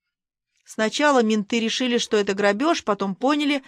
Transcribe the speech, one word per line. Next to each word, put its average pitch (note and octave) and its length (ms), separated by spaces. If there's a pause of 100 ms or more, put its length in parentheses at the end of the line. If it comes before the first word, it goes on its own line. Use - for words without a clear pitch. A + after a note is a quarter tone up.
(640)
Сначала B3 600
менты A3 360
решили, A#3+ 380
что A3+ 180
это G3+ 200
грабеж, G#3 480
потом G3 320
поняли, C#4+ 520